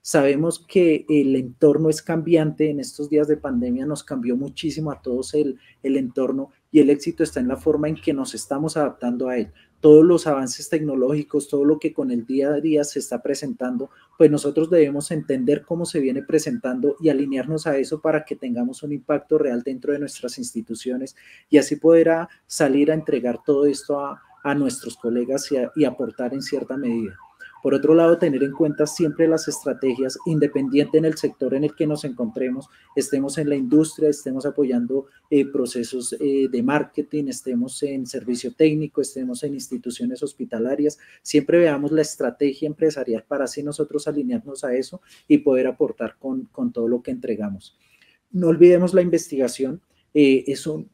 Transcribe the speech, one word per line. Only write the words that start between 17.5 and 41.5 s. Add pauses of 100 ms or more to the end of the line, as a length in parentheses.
a
eso
para
que
tengamos
un
impacto
real
dentro
de
nuestras
instituciones (340)
y
así
poder
a, (160)
salir
a
entregar
todo
esto
a, (220)
a
nuestros
colegas
y
a,
y
aportar
en
cierta
medida. (440)
Por
otro
lado,
tener
en
cuenta
siempre
las
estrategias,
independiente
en
el
sector
en
el
que
nos
encontremos, (260)
estemos
en
la
industria,
estemos
apoyando, (220)
eh,
procesos,
eh,
de
marketing,
estemos
en
servicio
técnico,
estemos
en
instituciones
hospitalarias, (220)
siempre